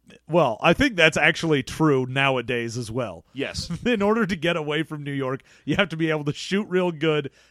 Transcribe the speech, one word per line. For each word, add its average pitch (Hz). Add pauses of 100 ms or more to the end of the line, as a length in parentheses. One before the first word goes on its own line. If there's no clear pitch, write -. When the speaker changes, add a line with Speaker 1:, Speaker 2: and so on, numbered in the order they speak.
(280)
Speaker 1:
Well, 151
I 165
think 254
that's 160
actually 156
true 139
nowadays 123
as 110
well. 107
Speaker 2:
Yes. 127
Speaker 1:
<laughs> -
In 233
order 214
to 185
get 170
away 151
from 156
New 143
York, 135 (220)
you 139
have 196
to 165
be 160
able 151
to 147
shoot 196
real 180
good 151 (220)